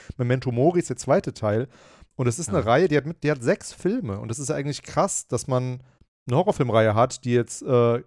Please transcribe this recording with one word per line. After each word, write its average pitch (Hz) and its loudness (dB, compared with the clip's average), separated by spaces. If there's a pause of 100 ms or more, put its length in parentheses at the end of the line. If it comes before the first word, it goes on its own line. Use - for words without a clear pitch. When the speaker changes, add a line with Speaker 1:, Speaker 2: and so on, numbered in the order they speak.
(180)
Speaker 1:
Memento 127 0
Mori 156 2
ist - -4
der 127 -6
zweite 170 0
Teil. 110 -2 (540)
Und 127 -2
das 123 0
ist 160 -8
eine 190 0
Speaker 2:
Ja. 127 0
Speaker 1:
Reihe, 135 4
die 147 2
hat 135 0
mit, 165 -10
die 147 0
hat 135 -4
sechs 175 -2
Filme. 175 -4
Und 117 -10
das 117 -8
ist 135 -6
ja 151 -4
eigentlich 143 -6
krass, - -2
dass - -4
man 127 -4 (440)
eine 123 2
Horrorfilmreihe 117 2
hat, 127 2
die 123 -2
jetzt, 120 0
äh, 120 2